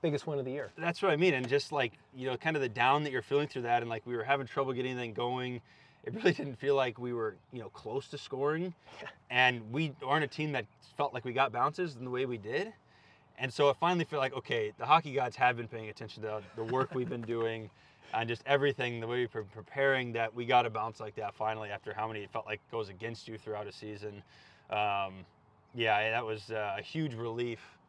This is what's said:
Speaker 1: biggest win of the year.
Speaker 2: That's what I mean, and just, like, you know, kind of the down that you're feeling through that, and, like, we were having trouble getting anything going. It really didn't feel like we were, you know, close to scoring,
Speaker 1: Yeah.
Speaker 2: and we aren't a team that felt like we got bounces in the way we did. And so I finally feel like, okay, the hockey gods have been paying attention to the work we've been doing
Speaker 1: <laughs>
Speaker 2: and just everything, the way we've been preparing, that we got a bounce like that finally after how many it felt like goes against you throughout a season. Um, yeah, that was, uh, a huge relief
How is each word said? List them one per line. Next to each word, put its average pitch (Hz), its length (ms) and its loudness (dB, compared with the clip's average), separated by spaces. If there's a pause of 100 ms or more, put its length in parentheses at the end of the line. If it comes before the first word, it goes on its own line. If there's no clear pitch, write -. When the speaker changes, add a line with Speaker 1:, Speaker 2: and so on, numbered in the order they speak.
Speaker 1:
biggest 147 240 0
win 147 140 -2
of 127 40 -4
the 127 60 -6
year. 131 260 -6
Speaker 2:
That's 170 240 -2
what 190 120 4
I 151 40 4
mean, 165 180 6
and 127 140 0
just, 139 240 2
like, 135 200 2 (220)
you 127 140 -4
know, 127 80 -2
kind 160 200 0
of 143 60 2
the 127 60 0
down 127 360 6
that 143 80 -2
you're 127 100 0
feeling 143 260 4
through 131 140 -6
that, 120 200 4
and, 117 60 -6
like, 113 180 -6
we 123 100 -2
were 110 80 -2
having 135 220 2
trouble 135 260 0
getting 127 200 -2
anything 123 220 -4
going. 123 460 -2 (440)
It - 100 -6
really 208 180 4
didn't 139 240 -4
feel 139 200 2
like 127 220 2
we 123 140 -4
were, 110 240 -2 (160)
you 123 80 -10
know, 104 100 -10
close 123 380 -8
to 143 100 -10
scoring, 156 560 -2 (260)
Speaker 1:
Yeah. - 80 -10 (220)
Speaker 2:
and 123 420 4
we 151 200 0 (120)
aren't 147 200 4
a 135 40 -4
team 151 240 -2
that 123 120 0 (320)
felt 143 180 0
like 123 100 -6
we 127 80 -2
got 127 200 2
bounces 143 440 0
in 120 80 -10
the 127 60 -6
way 127 160 0
we 123 120 -2
did. 139 340 -4 (680)
And 127 120 -2
so 147 180 6
I - 40 4
finally 170 300 2
feel 151 160 -2
like, 131 120 2
okay, 117 460 -2
the 117 80 -6
hockey 156 260 6
gods 135 240 0
have 123 200 4
been 117 120 -8
paying 110 220 -10
attention 107 340 -12
to 107 180 -4 (140)
the 113 80 -4
work 127 300 0
we've 127 140 -2
been 120 140 -4
doing 113 460 -2 (240)
Speaker 1:
<laughs> - 220 -14
Speaker 2:
and 113 140 0
just 113 180 -4
everything, 131 540 2
the 113 60 -6
way 120 120 -2
we've 120 140 0
been 110 140 -6
preparing, 127 680 -2
that 113 220 -2
we 120 120 -4
got 123 200 6
a 113 40 -2
bounce 110 300 -4
like 107 160 -10
that 104 180 -6
finally 110 360 -4
after 101 220 -8
how 107 160 -4
many 110 140 -6
it 98 80 -12
felt 110 160 -6
like 107 140 -4 (100)
goes 113 180 -4
against 107 400 -10
you 113 100 -10
throughout 104 280 -6
a 98 60 -12
season. 104 500 -12 (480)
Um, 98 540 0 (500)
yeah, 110 360 4
that 117 140 0
was, 110 260 -6
uh, 107 280 -2
a 107 40 -8
huge 156 320 -4
relief 117 460 -4 (280)